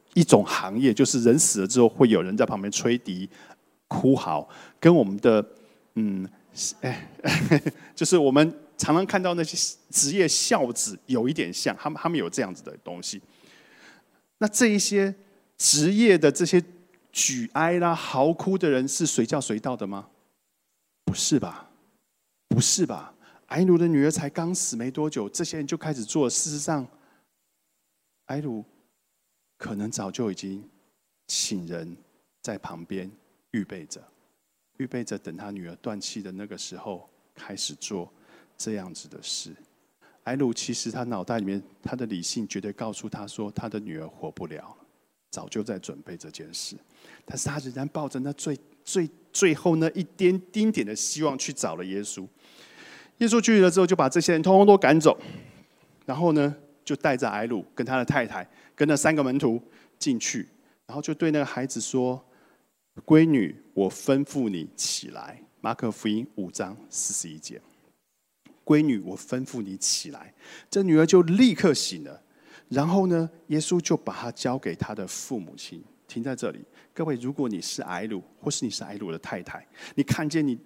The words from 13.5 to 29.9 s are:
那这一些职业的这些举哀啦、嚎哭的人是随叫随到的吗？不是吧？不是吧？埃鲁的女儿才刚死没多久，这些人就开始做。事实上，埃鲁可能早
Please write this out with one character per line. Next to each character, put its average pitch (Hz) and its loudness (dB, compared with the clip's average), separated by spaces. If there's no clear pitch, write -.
那 214 0
这 233 2
一 208 4
些 196 0
职 151 2
业 208 6
的 151 6
这 160 0
些 175 4
举 123 0
哀 165 2
啦、 170 2
嚎 147 2
哭 190 0
的 180 2
人 131 2
是 156 -2
随 120 2
叫 143 0
随 110 -4
到 127 -4
的 107 -8
吗？ 98 -10
不 - -2
是 - 0
吧？ - -8
不 113 2
是 - 2
吧？ 101 -10
埃 147 0
鲁 180 6
的 170 4
女 147 4
儿 151 4
才 151 -4
刚 165 -4
死 180 -4
没 120 -6
多 151 -4
久， 113 -6
这 170 -4
些 160 -8
人 151 -6
就 165 -4
开 156 -6
始 127 -6
做。 131 0
事 156 -2
实 147 -6
上， 143 -4
埃 135 -6
鲁 117 -8
可 - -8
能 104 -6
早 104 -6